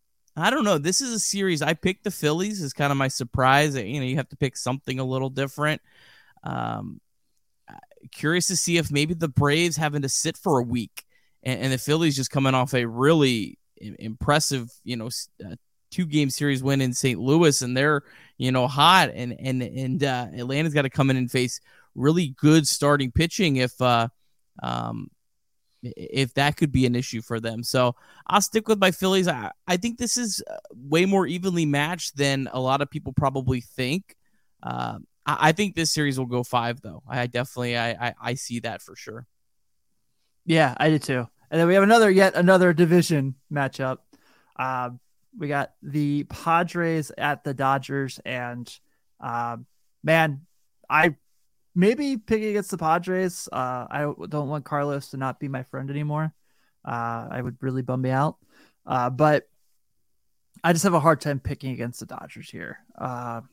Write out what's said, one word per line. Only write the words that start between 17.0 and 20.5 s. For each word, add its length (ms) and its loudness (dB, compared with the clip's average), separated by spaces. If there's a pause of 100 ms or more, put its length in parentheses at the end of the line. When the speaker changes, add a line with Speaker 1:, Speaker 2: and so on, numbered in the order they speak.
Speaker 1:
Louis, 420 4
and 140 -4
they're, 280 0 (340)
you 140 0
know, 160 2
hot, 460 6
and, 260 -8
and, 220 -4
and, 420 -4
uh, 300 -2
Atlanta's 400 -2